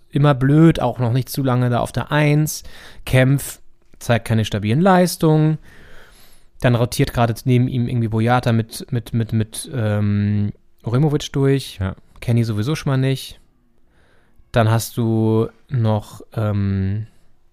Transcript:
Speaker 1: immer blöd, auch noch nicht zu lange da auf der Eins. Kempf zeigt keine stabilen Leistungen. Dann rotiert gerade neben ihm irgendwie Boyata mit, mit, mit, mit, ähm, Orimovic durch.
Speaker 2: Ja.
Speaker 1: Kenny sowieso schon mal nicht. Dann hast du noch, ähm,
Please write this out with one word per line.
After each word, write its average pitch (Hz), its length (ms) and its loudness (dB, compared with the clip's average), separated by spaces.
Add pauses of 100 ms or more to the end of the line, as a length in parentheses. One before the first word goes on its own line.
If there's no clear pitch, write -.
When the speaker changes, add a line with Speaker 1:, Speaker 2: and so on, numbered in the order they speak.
Speaker 1:
immer 147 240 4
blöd, 151 460 4
auch 120 180 -2
noch 123 140 0
nicht - 160 -2
zu - 160 -6
lange 123 260 0
da 120 120 0
auf 110 100 -6
der - 220 -6
Eins. 147 500 0 (420)
Kempf 131 540 2 (400)
zeigt 117 260 -2
keine 110 200 0
stabilen 107 340 -2
Leistungen. 170 760 2 (1040)
Dann 120 140 4
rotiert 123 380 0
gerade 117 300 0
neben 123 240 2
ihm 120 220 -4
irgendwie 117 180 -2
Boyata 117 460 0
mit, - 360 -4
mit, - 240 -6
mit, 113 200 -2
mit, - 400 -4
ähm, 104 800 0 (300)
Orimovic 143 500 0
durch. 139 480 0
Speaker 2:
Ja. 95 140 -4 (260)
Speaker 1:
Kenny 117 240 0
sowieso 110 300 -4
schon - 160 -4
mal 131 60 0
nicht. 131 440 -4 (1120)
Dann 110 180 4
hast 113 240 -2
du 113 540 0 (180)
noch, 110 540 -2 (120)
ähm, 101 760 -2 (460)